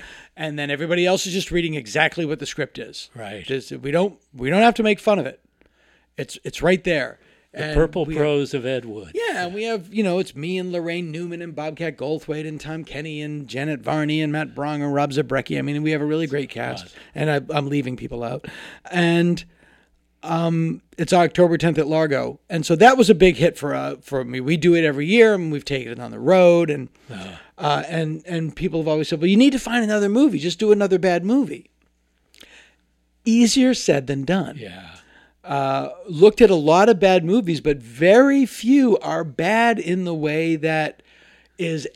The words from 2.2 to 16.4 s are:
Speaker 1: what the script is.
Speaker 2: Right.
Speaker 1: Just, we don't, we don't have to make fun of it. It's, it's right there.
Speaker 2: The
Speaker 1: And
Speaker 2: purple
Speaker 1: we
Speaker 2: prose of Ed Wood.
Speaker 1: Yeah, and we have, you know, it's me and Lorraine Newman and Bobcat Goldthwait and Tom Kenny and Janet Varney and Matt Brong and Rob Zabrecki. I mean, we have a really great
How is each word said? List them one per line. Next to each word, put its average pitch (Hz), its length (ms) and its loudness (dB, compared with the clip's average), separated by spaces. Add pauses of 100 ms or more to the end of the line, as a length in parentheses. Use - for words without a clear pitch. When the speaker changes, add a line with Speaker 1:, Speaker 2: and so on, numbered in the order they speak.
Speaker 1:
what 151 140 -4
the 143 80 -10
script - 320 -8
is. - 360 -16
Speaker 2:
Right. 104 300 -14
Speaker 1:
Just, 131 280 -6
we 135 180 -10
don't, 180 280 0 (160)
we 135 160 -6
don't 190 120 4
have 233 120 6
to 233 80 -2
make 214 180 2
fun 208 180 2
of 143 80 -6
it. - 140 -12 (760)
It's, - 260 -10
it's - 200 -10
right 180 200 2
there. 147 380 -4 (320)
Speaker 2:
The 151 120 -8
Speaker 1:
And 151 120 -8
Speaker 2:
purple 160 280 0
Speaker 1:
we 151 120 -6
Speaker 2:
prose 147 380 0
of 123 120 -6
Ed 127 180 -4
Wood. 104 300 -14
Speaker 1:
Yeah, 381 320 -4
and 175 80 -10
we 208 100 -8
have, 220 280 -6
you 214 100 -2
know, 180 160 0
it's 185 160 -6
me 165 240 -6
and 180 140 -6
Lorraine 170 400 -6
Newman 170 300 -10
and 170 120 -14
Bobcat 156 420 -8
Goldthwait 151 520 -6
and 156 120 -12
Tom 156 240 -10
Kenny 151 380 -10
and 151 260 -10
Janet 135 320 -6
Varney 151 400 -2
and 151 120 -2
Matt 151 220 -6
Brong 147 280 -6
and 143 100 -2
Rob 143 200 0
Zabrecki. 139 460 -4
I 135 40 -4
mean, 143 200 -4
we 156 100 0
have 151 100 -2
a 147 40 -2
really 160 200 -2
great 139 240 -6